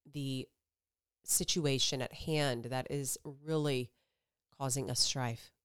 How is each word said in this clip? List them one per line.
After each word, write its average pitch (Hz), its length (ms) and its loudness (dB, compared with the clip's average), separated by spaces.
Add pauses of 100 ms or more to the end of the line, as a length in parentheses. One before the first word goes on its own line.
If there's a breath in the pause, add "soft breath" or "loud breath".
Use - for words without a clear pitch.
(120)
the 135 340 -4 (760)
situation 147 760 2
at - 100 -4
hand 143 540 0
that 127 240 -4
is 139 340 -2
really 147 680 0 (680)
causing 135 320 0
us 127 100 0
strife. 123 520 0 (120)